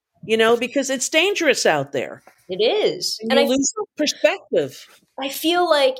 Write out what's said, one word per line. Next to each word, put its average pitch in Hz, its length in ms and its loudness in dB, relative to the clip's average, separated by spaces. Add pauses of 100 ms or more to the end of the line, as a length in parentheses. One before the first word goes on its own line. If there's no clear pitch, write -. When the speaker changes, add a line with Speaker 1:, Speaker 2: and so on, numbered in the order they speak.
(240)
Speaker 1:
you 220 120 0
know, 226 200 4
because 254 340 -2
it's 269 180 -4
dangerous 330 580 2
out 147 260 0
there. 95 300 -6 (260)
Speaker 2:
It 185 140 -4
is. 294 600 -2
Speaker 1:
And 226 100 -2
Speaker 2:
And 277 80 6
Speaker 1:
you 277 60 4
Speaker 2:
I - 20 0
Speaker 1:
lose 269 280 0
Speaker 2:
feel 415 200 -8
Speaker 1:
perspective. - 920 -2 (320)
Speaker 2:
I 277 100 -8
feel 339 420 0
like, 269 300 2